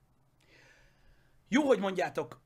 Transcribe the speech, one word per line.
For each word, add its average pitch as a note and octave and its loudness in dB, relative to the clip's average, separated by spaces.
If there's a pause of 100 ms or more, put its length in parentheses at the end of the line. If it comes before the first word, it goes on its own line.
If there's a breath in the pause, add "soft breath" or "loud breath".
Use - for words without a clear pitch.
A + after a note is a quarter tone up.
(1500 soft breath)
Jó, C4+ 2
hogy A#3 4
mondjátok, F3+ -6